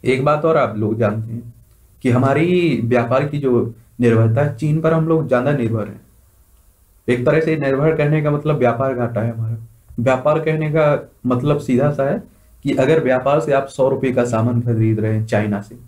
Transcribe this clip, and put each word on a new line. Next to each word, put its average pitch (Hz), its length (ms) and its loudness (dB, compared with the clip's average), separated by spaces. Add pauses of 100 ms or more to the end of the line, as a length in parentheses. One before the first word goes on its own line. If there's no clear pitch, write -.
एक 131 200 0
बात 151 200 0
और 160 120 2
आप 110 220 0
लोग 110 200 -2
जानते 113 340 -2
हैं 117 220 -12 (480)
कि 127 80 2
हमारी 143 760 2
व्यापार 123 440 0
की 147 100 -6
जो 123 360 0 (260)
निर्भरता 113 420 4
है 147 140 -2
चीन 156 240 0
पर, 160 120 0
हम 160 160 0
लोग 156 200 0
ज्यादा 127 240 0
निर्भर 110 360 -2
हैं। - 120 -18 (1080)
एक 120 180 0
तरह 151 140 2
से 156 160 -2
निर्भर 143 400 0
करने 151 260 2
का 147 80 0
मतलब 147 260 -2
व्यापार 127 380 0
घाटा 117 260 -4
है 117 180 -4
हमारा। 113 180 -4 (440)
व्यापार 131 400 2
कहने 156 300 -2
का 147 400 2 (160)
मतलब 131 320 0
सीधा 135 320 0
सा 143 200 -2
है 220 120 -4 (400)
कि 139 100 -2
अगर 135 320 2
व्यापार 131 360 2
से 147 120 -2
आप 139 140 0
सौ - 220 0
रुपये 131 240 -2
का 120 120 2
सामान 117 360 0
खरीद 110 400 0
रहे 110 160 0
हैं 107 100 -2
चाइना 104 340 -2
से 113 140 -18 (140)